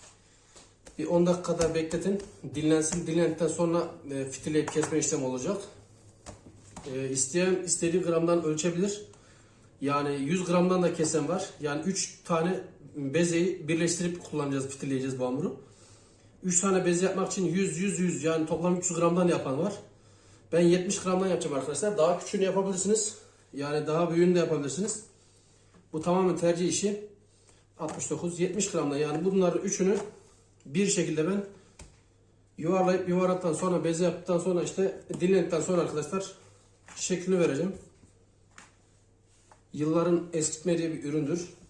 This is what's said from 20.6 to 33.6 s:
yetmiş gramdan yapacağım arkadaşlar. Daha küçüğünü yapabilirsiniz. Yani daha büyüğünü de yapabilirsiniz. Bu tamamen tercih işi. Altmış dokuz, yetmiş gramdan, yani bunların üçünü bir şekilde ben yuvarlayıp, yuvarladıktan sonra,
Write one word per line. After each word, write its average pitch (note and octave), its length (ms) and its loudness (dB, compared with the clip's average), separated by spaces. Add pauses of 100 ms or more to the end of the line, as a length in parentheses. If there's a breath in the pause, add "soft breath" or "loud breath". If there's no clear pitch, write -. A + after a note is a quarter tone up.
yetmiş F3+ 420 4
gramdan F#3 240 2
yapacağım D#3+ 300 0
arkadaşlar. D3+ 420 0
Daha E3 200 4
küçüğünü F#3+ 260 -2
yapabilirsiniz. F#3+ 720 0 (340 loud breath)
Yani D3 340 -4
daha D#3+ 240 2
büyüğünü F3 240 4
de F3 40 4
yapabilirsiniz. D#3+ 680 -2 (880 soft breath)
Bu D#3+ 80 -4
tamamen F3 360 2
tercih E3+ 320 2
işi. G#3 380 -2 (720 soft breath)
Altmış - 320 -8
dokuz, D#3+ 300 -4
yetmiş F#3 300 0
gramdan, C#3+ 260 0
yani D3+ 280 -2
bunların F#3 380 4
üçünü G3 360 2 (680 loud breath)
bir E3+ 200 2
şekilde D#3 420 0
ben G3+ 160 0 (1120 loud breath)
yuvarlayıp, F3+ 500 2
yuvarladıktan F3+ 440 2
sonra, F3 320 0